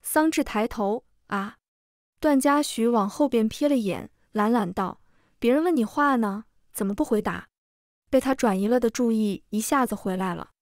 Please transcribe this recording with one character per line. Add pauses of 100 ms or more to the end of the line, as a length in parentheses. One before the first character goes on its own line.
桑
稚
抬
头 (240)
：“啊？” (640)
段
嘉
许
往
后
边
瞥
了
眼， (220)
懒
懒
道 (400)
：“别
人
问
你
话
呢， (300)
怎
么
不
回
答？” (640)
被
他
转
移
了
的
注
意
一
下
子
回
来
了。 (120)